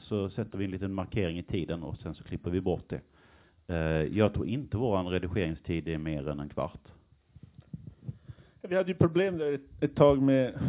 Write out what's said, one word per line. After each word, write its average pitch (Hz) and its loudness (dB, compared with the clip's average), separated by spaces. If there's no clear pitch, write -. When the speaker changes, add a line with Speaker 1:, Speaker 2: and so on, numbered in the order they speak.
Speaker 1:
så 98 -2
sätter - -6
vi 101 -2
en 95 -6
liten 95 -6
markering 90 -2
i 82 -10
tiden 85 -4
och 73 -10
sen 82 -10
så - -16
klipper 87 -8
vi 92 0
bort 90 -4
det. 69 -6
Eh, 80 0
jag 107 4
tror 69 -2
inte 117 -4
våran 101 0
redigeringstid 85 -2
är 80 -2
mer 78 -4
än 73 -6
en 73 -8
kvart. - -6
Speaker 2:
Vi 180 -4
hade 190 2
ju 175 -4
problem 175 6
där 147 0
ett, - -6
ett 147 -2
tag 143 8
med 135 4